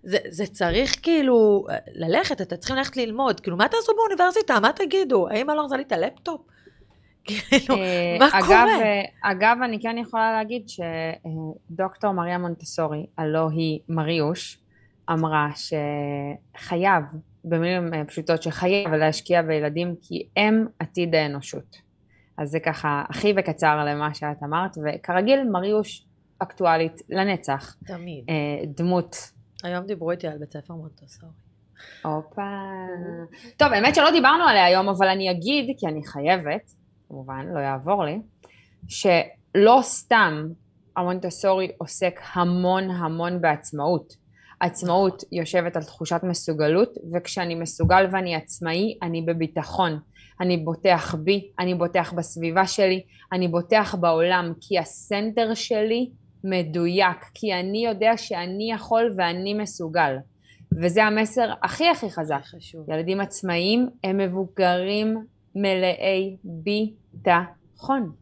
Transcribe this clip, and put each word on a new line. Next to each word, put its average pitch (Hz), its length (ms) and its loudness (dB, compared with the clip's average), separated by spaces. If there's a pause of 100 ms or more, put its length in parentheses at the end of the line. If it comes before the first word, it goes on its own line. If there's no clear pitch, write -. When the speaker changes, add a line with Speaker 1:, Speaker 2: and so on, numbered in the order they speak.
Speaker 1:
זה, 190 160 -2 (100)
זה 175 180 -4
צריך 190 560 0
כאילו, 240 680 4
אה, - 60 -4 (180)
ללכת, 220 460 -2
אתם 175 160 -6
צריכים 262 200 -6
ללכת 269 200 -4
ללמוד, 233 440 -2
כאילו, 175 160 -6
מה 208 120 4
תעשו 453 280 0
באוניברסיטה? 392 640 2
מה 349 120 4
תגידו? 302 560 0
האמא 262 240 -2
לא 302 80 0
ארזה 277 160 -4
לי 269 60 -4
את 269 100 -6
הלפטופ? 254 480 -4
<laughs> - 840 -20
כאילו, 247 520 2
Speaker 2:
אה, 175 440 -2
Speaker 1:
מה 277 120 8
Speaker 2:
אגב, 196 140 4
Speaker 1:
קורה? 240 360 6
Speaker 2:
אה, 208 200 2 (200)
אגב, 202 420 2
אני 220 180 -4
כן 226 160 -4
יכולה 226 340 -2
להגיד 220 360 -4
ש-, - 120 -14
אה, 165 500 -6 (400)
דוקטור 190 420 -4
מריה 175 260 -2
מונטסורי, 160 680 -4 (120)
הלא 160 320 0
היא 156 380 -2
מריוש, 165 680 -2 (520)
אמרה 156 380 0 (1080)
שחייב, 180 460 2 (420)
במילים, 170 500 0
אה, 151 100 -4
פשוטות, 160 380 -2
שחייב 180 460 0
להשקיע 156 540 2
בילדים, 160 600 -2
כי - 240 -10 (100)
הם 214 300 4 (120)
עתיד 170 360 -2
האנושות. 143 800 -4 (460)
אז 147 120 -6
זה 156 100 -2
ככה, 151 480 -2
הכי 208 240 0
בקצר 160 520 2
למה 147 300 -2
שאת 147 280 -6
אמרת, 165 280 -2 (140)
וכרגיל, 202 600 2
מריוש 208 640 -2 (320)
אקטואלית 165 680 0
לנצח. 180 680 -2 (100)
Speaker 1:
תמיד. 170 420 -12
Speaker 2:
אה, 160 60 -2 (320)
דמות. 175 500 -2 (480)
Speaker 1:
היום 180 220 -6
דיברו 170 240 -6
איתי 175 180 -6
על 151 100 -10
בית 151 140 -14
ספר 156 220 -14
מונטסורי. 160 580 -18 (720)
Speaker 2:
הופה. 156 380 -6 (1120)
טוב, 285 160 6
האמת 226 220 4
שלא 320 160 8
דיברנו 311 340 6
עליה 208 200 8
היום, 190 240 6
אבל 190 200 4
אני 190 220 2
אגיד, 247 480 -2
כי 190 80 -4
אני 156 180 -4
חייבת, 151 680 -2 (360)
כמובן, 135 460 -12
לא 147 60 -2
יעבור 139 440 -2
לי, 160 140 -4 (720)
שלא 202 920 4
סתם 160 680 2 (480)
המונטסורי 185 840 -2
עוסק 175 420 -4 (120)
המון 180 580 0
המון 175 500 -4
בעצמאות. 151 760 -2 (440)
עצמאות 180 600 0 (100)
יושבת 175 440 -2
על 156 60 -4
תחושת 170 400 -6
מסוגלות, 165 680 0 (260)
וכשאני 175 400 -4
מסוגל 165 580 4
ואני 185 220 -2
עצמאי, 170 680 -4
אני 170 200 -4
בביטחון. 160 760 -2 (420)
אני 180 160 2
בוטח 165 580 0
בי, 190 440 -2
אני 180 160 -2
בוטח 170 380 -2
בסביבה 170 540 -2
שלי, 190 360 0 (300)
אני 180 160 0
בוטח 175 520 0
בעולם, 170 600 2
כי 190 180 -2
הסנטר 214 760 -4
שלי 226 560 -2 (340)
מדויק, 175 720 0 (180)
כי 202 200 -4
אני 196 320 -2
יודע 220 300 2
שאני 196 560 -6
יכול 226 440 0
ואני 185 380 -2
מסוגל. 165 640 -2 (640)
וזה 180 220 4
המסר 214 480 0 (100)
הכי, - 260 0
הכי 247 220 0
חזק. 156 300 -6
Speaker 1:
הכי - 160 -20
חשוב. 160 340 -16
Speaker 2:
ילדים 170 300 -2
עצמאיים 196 680 0 (160)
הם 190 140 0
מבוגרים 190 1000 0 (380)
מלאי 190 920 0
ביטחון. 185 1800 -2